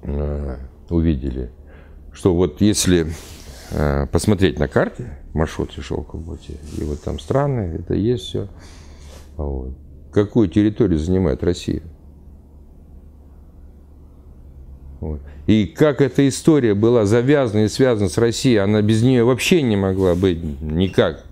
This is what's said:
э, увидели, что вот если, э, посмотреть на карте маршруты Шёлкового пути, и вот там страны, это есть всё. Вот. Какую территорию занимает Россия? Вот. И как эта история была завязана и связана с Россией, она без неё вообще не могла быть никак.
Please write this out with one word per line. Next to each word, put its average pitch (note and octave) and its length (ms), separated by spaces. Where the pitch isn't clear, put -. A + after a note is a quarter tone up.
э, D2 540
увидели, C2+ 600
что F#2+ 220
вот F2+ 260
если, F2+ 480
э, D2 360
посмотреть E2+ 520
на C#2+ 100
карте B2 500
маршруты D2+ 500
Шёлкового D#2+ 540
пути, - 200
и D#2+ 60
вот D2 180
там D2+ 160
страны, B2+ 600
это F2 160
есть G#2+ 300
всё. G2+ 240
Вот. C2+ 400
Какую G#2 360
территорию G#2 500
занимает E2+ 440
Россия? - 400
Вот. D2+ 200
И G#2+ 200
как D3 340
эта C#3 260
история C3 480
была A2+ 300
завязана A#2+ 600
и G#2+ 40
связана A2 400
с - 80
Россией, A#2 400
она G#2 240
без G#2+ 220
неё B2 240
вообще C3 340
не A#2 160
могла F#2+ 380
быть F2 280
никак. F2 680